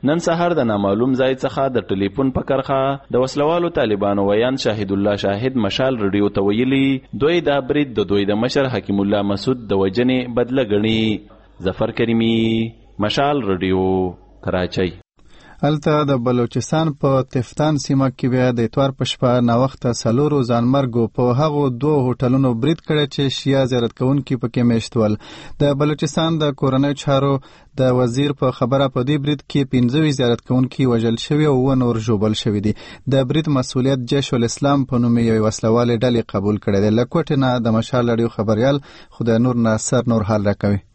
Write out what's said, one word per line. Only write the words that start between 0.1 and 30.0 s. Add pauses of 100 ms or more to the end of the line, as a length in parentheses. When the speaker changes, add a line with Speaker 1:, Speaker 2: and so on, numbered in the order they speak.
Speaker 1:
نن
سهار
د
نامعلوم
ځای (100)
څخه
د
ټلیفون
په
کرښه
د
وسلوالو
طالبانو
ویان
شاهد
الله
شاهد
مشال
رډیو
ته
ویلي، (240)
دوی
دا
برید
د
دوی
د
مشر
حکیم
الله
مسعود
د
وژنې
بدله (100)
ګڼي. (300)
ظفر
کریمي، (640)
مشال
رډیو، (600)
کراچۍ. (720)
Speaker 2:
هلته (160)
د
بلوچستان (140)
په (120)
تفتان
سیمه
کې
بیا
د
اتوار
په
شپه (160)
ناوخته
څلورو
ځانمرګو (120)
په
هغو (220)
دوو
هوټلونو (140)
برید
کړی
چې
شیعه
زیارت
کوونکي
پکې
میشت
ول. (440)
د (100)
بلوچستان
د (100)
کورنیو
چارو (500)
د
وزیر
په
خبره،
په
دې
برید
کې
پنځه